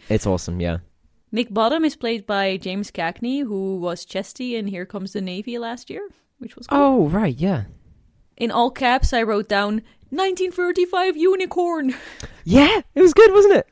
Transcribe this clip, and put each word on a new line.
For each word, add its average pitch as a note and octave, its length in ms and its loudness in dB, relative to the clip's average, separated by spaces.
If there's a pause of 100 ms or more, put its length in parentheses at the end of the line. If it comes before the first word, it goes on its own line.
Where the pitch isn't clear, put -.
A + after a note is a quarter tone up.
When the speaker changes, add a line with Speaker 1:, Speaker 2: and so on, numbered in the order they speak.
Speaker 1:
It's G#2+ 180 -2
awesome, F2+ 360 -4
yeah. E2+ 160 -4 (560)
Speaker 2:
Nick A#3 200 -4
Bottom A#3 300 -2
is D4+ 140 -4
played A#3 280 -6
by G3 300 -2
James F#3+ 360 -8
Cagney, A#3 520 -6
who F#3+ 360 -6
was F3 260 -8
Chesty A#3+ 500 -10
in G#3+ 120 -6
Here F#3 180 -10
Comes F#3+ 260 -12
the G#3 100 -8
Navy F#3+ 360 -10
last A#3 320 -12
year, G4 180 -14 (300)
which - 180 -18
was - 120 -20
cool. C#4+ 120 0
Speaker 1:
Oh, C4+ 300 4
right, F3 260 0
yeah. D3 300 -2 (720)
Speaker 2:
In A3+ 140 -4
all A#3+ 200 0
caps, B3+ 400 0
I A#3 120 0
wrote G#3+ 260 -2
down, G#3 320 -2 (300)
"Nineteen F#4 400 -2
thirty-five F4+ 680 -2
unicorn." F4 840 0
<laughs> - 60 -20 (400)
Speaker 1:
Yeah, C#4+ 340 6 (160)
it C#4+ 60 2
was F4 120 8
good, G#4+ 200 10
wasn't G4+ 220 8
it? - 160 2